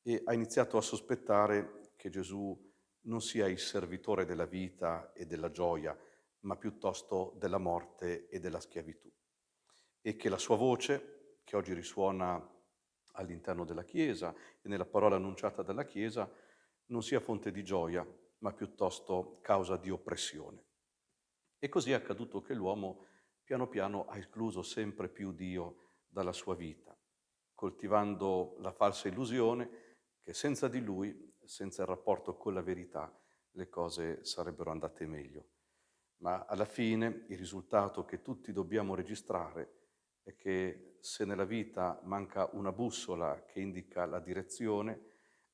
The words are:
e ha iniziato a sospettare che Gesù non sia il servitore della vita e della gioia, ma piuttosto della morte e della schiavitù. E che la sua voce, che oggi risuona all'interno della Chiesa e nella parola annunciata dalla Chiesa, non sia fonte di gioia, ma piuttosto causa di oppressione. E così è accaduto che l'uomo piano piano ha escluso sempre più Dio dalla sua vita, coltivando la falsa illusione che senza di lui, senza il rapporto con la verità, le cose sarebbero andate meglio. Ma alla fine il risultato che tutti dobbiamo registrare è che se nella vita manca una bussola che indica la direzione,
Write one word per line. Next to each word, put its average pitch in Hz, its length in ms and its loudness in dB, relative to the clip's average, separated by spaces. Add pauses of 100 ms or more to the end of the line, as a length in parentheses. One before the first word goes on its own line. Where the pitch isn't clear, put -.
e 117 220 2
ha 117 80 2
iniziato 113 460 4
a 107 40 6
sospettare 104 1120 2
che - 140 -10
Gesù 95 640 -6 (280)
non 113 180 -2
sia 110 260 4
il 92 120 2
servitore 92 680 0
della 85 220 0
vita 90 680 -2
e 87 140 -12
della 80 240 -4
gioia, 80 460 0 (440)
ma 101 160 -4
piuttosto 95 840 -2
della 98 200 2
morte 87 680 -2
e 95 100 -6
della 85 220 -4
schiavitù. 80 500 -12 (920)
E 110 120 -2
che 110 140 -2
la 107 100 4
sua - 180 6
voce, 127 840 0
che - 140 -4
oggi 190 160 0
risuona 90 840 0 (580)
all'interno 87 520 -4
della 85 180 -6
Chiesa 92 500 0 (300)
e - 60 -10
nella 98 160 0
parola 101 320 8
annunciata 98 460 -2
dalla 98 220 -4
Chiesa, 107 460 -2 (560)
non 117 160 -2
sia 123 160 2
fonte 104 320 0
di 98 140 -6
gioia, 87 420 2 (320)
ma 101 140 -2
piuttosto 92 880 -2
causa 95 360 4
di 90 140 -4
oppressione. 80 760 -6 (920)
E 143 100 -2
così 143 220 2
è 135 40 6
accaduto - 480 -2
che - 120 -4
l'uomo 98 520 -2 (360)
piano 127 240 -2
piano 101 380 0
ha - 120 -10
escluso 101 460 -4
sempre 101 460 -4
più 95 240 -6
Dio 90 640 -6 (120)
dalla 92 260 -2
sua 92 220 -4
vita, 82 420 -10 (580)
coltivando 98 1040 2
la 95 120 -4
falsa 98 380 4
illusione 120 640 2 (500)
che - 140 -10
senza 139 340 0
di 123 120 -2
lui, 101 540 -4 (120)
senza - 360 -6
il 92 60 2
rapporto 92 480 0
con 101 180 -2
la 92 80 0
verità, 87 500 -4 (400)
le 92 160 -8
cose 85 560 -2
sarebbero 82 460 -4
andate 80 360 -4
meglio. 73 420 -10 (680)
Ma 87 260 -2
alla 104 200 2
fine 110 640 2
il 95 100 -6
risultato 95 640 2
che - 160 -6
tutti - 320 -8
dobbiamo 98 420 0
registrare 87 760 -4 (520)
è 98 100 -16
che - 640 -2
se - 260 -4
nella 98 200 0
vita 95 580 -2
manca 98 520 0
una 98 180 0
bussola 87 720 -2
che - 160 -8
indica 90 460 -2
la 82 120 -2
direzione, 101 1000 -2 (360)